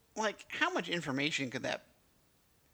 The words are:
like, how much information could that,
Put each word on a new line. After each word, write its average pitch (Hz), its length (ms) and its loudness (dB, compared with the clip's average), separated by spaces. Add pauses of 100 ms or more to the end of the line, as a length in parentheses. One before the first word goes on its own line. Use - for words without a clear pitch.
(160)
like, 208 340 -2
how 330 200 2
much 262 180 0
information 143 640 0
could 120 140 -4
that, 131 240 -2 (880)